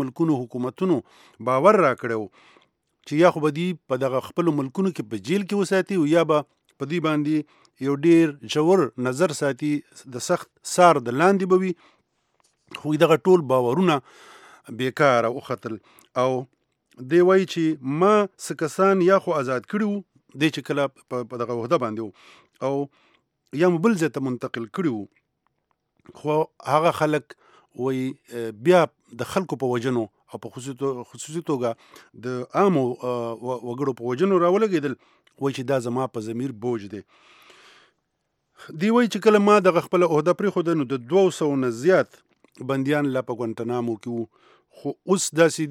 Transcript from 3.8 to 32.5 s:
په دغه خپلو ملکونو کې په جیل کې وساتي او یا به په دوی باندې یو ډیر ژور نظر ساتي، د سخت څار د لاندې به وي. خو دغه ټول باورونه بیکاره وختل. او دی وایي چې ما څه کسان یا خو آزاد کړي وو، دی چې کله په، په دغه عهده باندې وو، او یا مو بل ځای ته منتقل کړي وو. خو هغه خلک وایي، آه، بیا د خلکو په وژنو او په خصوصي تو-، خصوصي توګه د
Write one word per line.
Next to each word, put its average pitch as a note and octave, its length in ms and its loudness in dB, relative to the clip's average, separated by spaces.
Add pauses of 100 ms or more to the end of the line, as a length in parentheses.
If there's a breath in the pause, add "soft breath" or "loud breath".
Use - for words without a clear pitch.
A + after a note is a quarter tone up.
په B2+ 100 -4
دغه C3 240 0
خپلو E3+ 320 0
ملکونو D#3 320 -2
کې A#2 200 -10
په A2 60 -6 (120)
جیل G3 140 0
کې G3 200 -4
وساتي F#3+ 380 -2
او D3 120 2
یا E3+ 180 4
به D3+ 80 2 (420)
په C#3 100 -8
دوی E3+ 160 -4
باندې D3+ 300 -2 (500 soft breath)
یو C#3+ 180 0
ډیر E3 280 6 (220)
ژور E3 300 4 (220)
نظر C#3+ 340 -2
ساتي، D3 320 -2 (420)
د A#2+ 140 -10
سخت F3 200 -2 (260)
څار E3+ 340 6
د A#2+ 120 -2
لاندې F#3+ 300 2
به F#3 120 4
وي. F#3 100 -4 (1040 soft breath)
خو D3+ 160 -2 (100)
دغه D#3 220 6
ټول F3+ 260 6
باورونه C3+ 460 2 (800 loud breath)
بیکاره B2+ 560 2
وختل. A#2 420 -10 (440 soft breath)
او C3 80 0 (680)
دی C3 220 0
وایي F#3 240 4
چې D#3 560 -4
ما G3+ 140 4 (100)
څه - 280 -12 (120)
کسان F#3+ 460 2
یا G3 160 4
خو E3 160 -2
آزاد B2+ 280 -6
کړي G#3 200 -2
وو، G3+ 100 -6 (340)
دی D3 160 0
چې D3+ 180 -8
کله C#3+ 200 -2
په، B2 420 -10
په B2 140 -6
دغه A#2+ 160 -6
عهده B2+ 240 -2
باندې A2 160 -6
وو، G#2+ 120 -10 (520 soft breath)
او C3+ 100 -2 (800)
یا F3 220 2
مو E3 120 0
بل G#3 160 2
ځای D3+ 160 0
ته C3+ 100 -6
منتقل A#2+ 380 -8
کړي E3+ 300 -4
وو. G2+ 80 -8 (1120)
خو D3+ 240 0 (320)
هغه D#3+ 300 2
خلک D3+ 360 -4 (360 soft breath)
وایي، C3 340 -4
آه، A#2 400 -12 (160)
بیا F3 180 6 (360)
د - 140 -8
خلکو F3 280 -4
په C3+ 40 -2
وژنو B2 380 -2
او - 340 -18
په A#2 160 -16
خصوصي C3 260 -14
تو-، C3 300 -6
خصوصي D3+ 380 -12
توګه B2+ 220 -2 (560 soft breath)
د - 0 - (340)